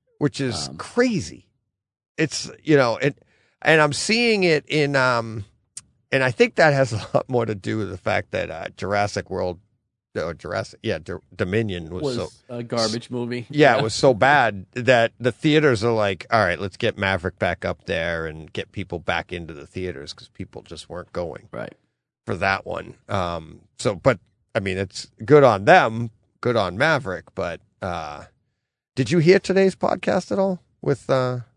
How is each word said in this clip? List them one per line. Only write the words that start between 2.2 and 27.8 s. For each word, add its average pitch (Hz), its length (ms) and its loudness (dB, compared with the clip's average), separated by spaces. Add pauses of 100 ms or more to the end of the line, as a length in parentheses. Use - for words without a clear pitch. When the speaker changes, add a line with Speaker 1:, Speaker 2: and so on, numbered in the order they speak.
Speaker 1:
you 151 120 4
know, 120 220 4
it, 139 200 -2 (440)
and 156 180 6
I'm 147 140 4
seeing 220 500 0
it 165 240 2
in, 143 300 0
um, 117 480 0 (680)
and 135 120 2
I 127 80 2
think 240 240 2
that 156 180 6
has 135 200 2
<laughs> - 0 -
a 101 200 -6
lot - 160 0
more 120 160 2
to 110 100 -2
do 110 220 -4
with 98 140 -4
the 92 60 -10
fact 98 340 -4
that, 87 180 -4
uh, 80 160 -10 (100)
Jurassic 101 540 -2
World, 92 300 -4 (560)
or 82 180 -4
Jurassic, 98 480 -10
yeah, 104 160 -4
D-, 80 160 -12 (220)
Dominion 92 580 -2
was 90 80 -8
Speaker 2:
was 131 140 -4
Speaker 1:
so 85 140 -6 (200)
Speaker 2:
a 120 140 -10
garbage 117 480 -4
movie. 123 400 -6
Speaker 1:
Yeah, 143 220 6
Speaker 2:
Yeah. 113 60 2
Speaker 1:
it 113 40 0
was 110 100 -4
so 135 220 4
bad 117 560 2
that 120 480 2
the 120 120 0
theaters 147 520 2
are 117 100 2
like, 104 380 -2
"All 117 120 4
right, 87 160 0
let's 98 160 -6
get - 220 -2
Maverick 95 400 -2
back 87 260 -2
up 90 220 -6
there 85 400 -4
and 78 260 -12
get - 200 -10
people 90 260 -8
back 82 340 -4
into 82 220 -10
the 71 140 -18
theaters," 85 460 -10
'cause - 200 -20
people - 300 -14
just - 260 -18
weren't 85 240 -14
going 87 380 -8
Speaker 2:
Right. 57 240 -12 (500)
Speaker 1:
for 107 100 -6
that 95 300 -2
one. 87 300 -10 (120)
Um, 85 520 -4 (180)
so, 110 160 -2
but, 98 260 0 (360)
I 113 40 -2
mean, 95 200 -4
it's - 320 -8 (120)
good 139 200 8
on 107 220 4
them, 120 440 4 (320)
good 120 140 0
on 95 240 0
Maverick, 123 560 -2
but, 85 260 -6 (220)